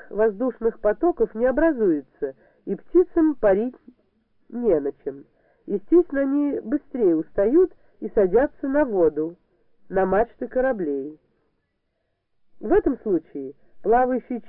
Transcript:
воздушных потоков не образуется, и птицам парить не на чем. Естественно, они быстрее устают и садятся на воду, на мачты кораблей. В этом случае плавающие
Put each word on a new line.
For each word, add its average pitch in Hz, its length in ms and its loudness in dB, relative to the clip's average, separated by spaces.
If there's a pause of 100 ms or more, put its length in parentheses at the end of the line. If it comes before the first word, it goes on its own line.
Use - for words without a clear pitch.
(120)
воздушных 226 720 -2
потоков 220 540 0
не 233 120 -2
образуется, 220 880 0 (300)
и 196 100 -8
птицам 330 640 2
парить 214 400 0 (720)
не 220 300 0
на 139 140 -4 (120)
чем. 139 200 -10 (400)
Естественно, 277 580 0
они 285 380 -2
быстрее 226 540 -2
устают 233 580 2 (280)
и 220 80 -8
садятся 226 600 0
на 285 160 0
воду, 170 520 0 (520)
на 190 160 0
мачты 208 440 -2
кораблей. 156 680 -4 (1400)
В 226 140 -4
этом 320 260 2
случае 151 560 -4 (280)
плавающие 247 680 0